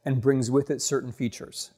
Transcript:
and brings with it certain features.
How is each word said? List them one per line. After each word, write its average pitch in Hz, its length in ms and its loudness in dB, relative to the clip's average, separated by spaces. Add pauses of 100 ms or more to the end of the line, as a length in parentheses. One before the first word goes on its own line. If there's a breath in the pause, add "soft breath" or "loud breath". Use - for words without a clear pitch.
and 135 160 0
brings 131 300 4
with 139 200 2
it 135 120 -4
certain 127 300 -2
features. - 640 -8